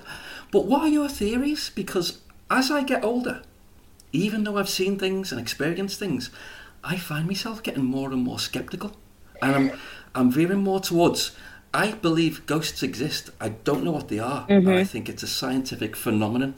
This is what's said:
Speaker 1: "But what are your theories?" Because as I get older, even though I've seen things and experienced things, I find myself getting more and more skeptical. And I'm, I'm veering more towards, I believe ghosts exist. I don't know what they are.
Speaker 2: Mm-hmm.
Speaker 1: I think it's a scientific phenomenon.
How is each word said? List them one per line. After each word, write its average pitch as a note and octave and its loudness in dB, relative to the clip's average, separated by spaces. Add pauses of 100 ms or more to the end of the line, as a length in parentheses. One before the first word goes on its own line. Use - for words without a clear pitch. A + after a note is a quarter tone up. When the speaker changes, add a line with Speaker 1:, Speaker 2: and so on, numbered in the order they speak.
(520)
Speaker 1:
"But G3 6
what C4+ 4
are D#4 4
your D4 4
theories?" C4+ 0
Because F#3 -2 (300)
as C4 4
I C#4+ 2
get C4 0
older, B3 -2 (720)
even G#3 0
though G#3 -2
I've G3 0
seen F#3+ 0
things F#3+ -2
and - -4
experienced F3 -2
things, F3 -4 (540)
I E3+ -4
find D#3+ -4
myself G#3 -4
getting C3+ -2
more C3+ -2
and B2+ 0
more B2 -2
skeptical. - -6 (500)
And C3+ 4
I'm, C3+ 4 (420)
I'm B2+ 6
veering F3 4
more F#3+ 2
towards, E3+ 2 (380)
I G3+ 2
believe E3 0
ghosts D#3 -2
exist. - -4 (100)
I A2 -2
don't D3 -2
know E3 0
what - -4
they G#2 -2
are. C3 -4
Speaker 2:
Mm-hmm. G3 8
Speaker 1:
I F#3 6
think A#2 -4
it's G#2+ -10
a G#2+ -8
scientific C3 -2
phenomenon. A#2+ 2